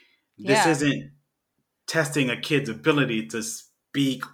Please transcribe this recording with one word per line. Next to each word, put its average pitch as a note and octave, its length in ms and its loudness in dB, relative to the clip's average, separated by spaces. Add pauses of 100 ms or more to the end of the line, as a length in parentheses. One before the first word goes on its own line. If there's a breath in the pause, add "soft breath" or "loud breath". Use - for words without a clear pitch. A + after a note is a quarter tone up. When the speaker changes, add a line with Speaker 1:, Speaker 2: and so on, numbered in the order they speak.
(380 soft breath)
Speaker 1:
this F3 280 2
Speaker 2:
Yeah. - 20 4
Speaker 1:
isn't C#3+ 440 0 (760)
testing D3 420 0
a A#2 120 -2
kid's - 280 0
ability A#2 580 0
to A2+ 160 -6
speak - 800 -4 (100)